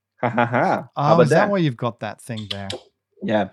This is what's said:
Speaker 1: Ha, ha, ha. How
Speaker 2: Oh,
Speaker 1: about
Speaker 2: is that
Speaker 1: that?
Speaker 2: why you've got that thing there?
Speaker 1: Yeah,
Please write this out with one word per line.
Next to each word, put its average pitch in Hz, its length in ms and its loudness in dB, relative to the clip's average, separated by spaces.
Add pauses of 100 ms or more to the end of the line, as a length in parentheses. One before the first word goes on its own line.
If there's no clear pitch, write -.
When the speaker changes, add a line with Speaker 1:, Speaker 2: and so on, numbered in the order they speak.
(220)
Speaker 1:
Ha, 120 80 0
ha, 120 160 0
ha. 123 500 -2
How - 0 -
Speaker 2:
Oh, 147 200 2
Speaker 1:
about 170 80 6
Speaker 2:
is 139 80 2
that 156 40 4 (100)
Speaker 1:
that? 208 40 -2
Speaker 2:
why 202 80 0
you've 147 200 0
got 117 240 -6
that 104 200 -10
thing 107 300 -10
there? 98 160 -10 (560)
Speaker 1:
Yeah, 101 300 0